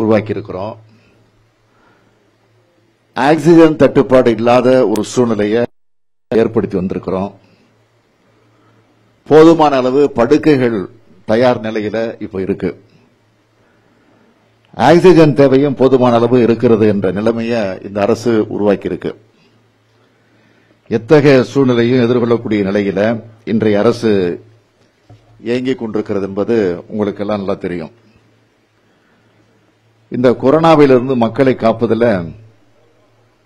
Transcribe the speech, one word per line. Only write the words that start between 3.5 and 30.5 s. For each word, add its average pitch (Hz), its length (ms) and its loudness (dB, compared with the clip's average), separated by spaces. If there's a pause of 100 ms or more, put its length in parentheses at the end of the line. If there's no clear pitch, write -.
தட்டுப்பாடு 127 480 2 (100)
இல்லாத 120 300 2 (240)
ஒரு 107 100 -2 (120)
சூழ்நிலையை 113 460 0 (840)
ஏற்படுத்தி 110 400 -2
வந்திருக்கிறோம். 92 480 -8 (2000)
போதுமான 156 540 6
அளவு 131 200 0 (160)
படுக்கைகள் 127 600 0 (500)
தயார் 120 360 0
நிலையில 110 320 -6 (280)
இப்ப 95 200 -12
இருக்கு. 92 240 -4 (2250)
ஆக்சிஜன் 160 520 6
தேவையும் 135 420 2
போதுமான 123 380 2
அளவு 117 260 2
இருக்கிறது 113 480 2
என்ற 98 140 -2 (100)
நிலைமையை 113 420 -4 (280)
இந்த 98 180 -10
அரசு 110 260 -2 (240)
உருவாக்கி 98 340 -2
இருக்கு. 85 220 -6 (1900)
எத்தகைய 135 400 4 (140)
சூழ்நிலையும் 123 540 0
எதிர்கொள்ளக்கூடிய 113 640 0
நிலையில 98 320 -2 (500)
இன்றைய 107 320 0
அரசு 117 280 0 (1400)
இயங்கிக் 127 340 -4
கொண்டிருக்கிறது 104 480 -6
என்பது 101 280 -4 (360)
உங்களுக்கெல்லாம் 104 480 -6
நல்லா 95 140 -6 (100)
தெரியும். 85 280 -10 (2250)
இந்த 123 140 2 (120)
கொரோனாவிலிருந்து 135 840 2